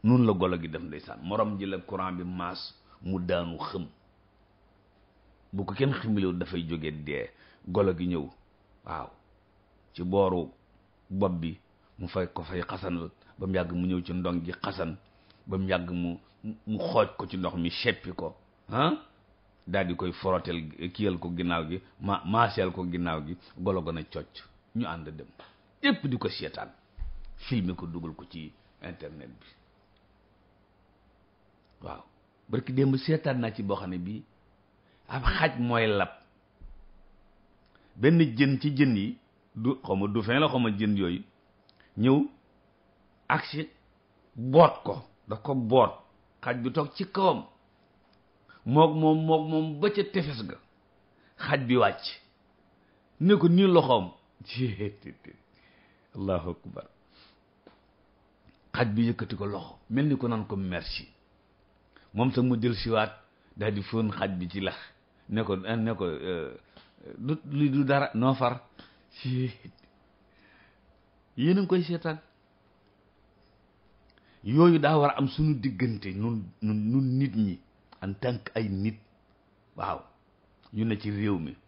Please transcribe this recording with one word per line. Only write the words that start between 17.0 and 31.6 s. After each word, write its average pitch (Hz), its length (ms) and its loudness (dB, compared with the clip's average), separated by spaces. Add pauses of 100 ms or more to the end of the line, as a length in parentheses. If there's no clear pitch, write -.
ko - 120 -8
ci - 80 -8
ndox 90 200 -2
mi, 85 140 0
seppi - 420 -2
ko, 82 220 -8 (380)
ah? 143 200 2 (720)
Daal 92 200 0
di 87 80 -4
koy 87 180 -4
frotteel, 87 460 -2 (340)
kiyal 98 260 0
ko 85 180 -8
ginnaaw 85 320 0
gi, 87 100 -6 (220)
ma-, 98 240 -2
maaseel 107 480 2
ko 92 180 -8
ginnaaw 85 360 -2
gi, 82 80 -8 (220)
golo 92 260 -2
gën 82 160 -6
a 80 60 -8
cocc. - 300 -12 (400)
Ñu 117 120 -2
ànd 80 220 -10
dem. 80 180 -14 (560)
Yépp 277 240 2
di 127 120 -2
ko 95 100 -4
seetaan. - 420 -8 (680)
Filmer 92 380 -2
ko, 82 120 -10
dugal 82 280 -10
ko 85 160 -18
ci 78 220 -14 (300)
internet 76 480 -14 (100)
bi. - 60 -20 (2250)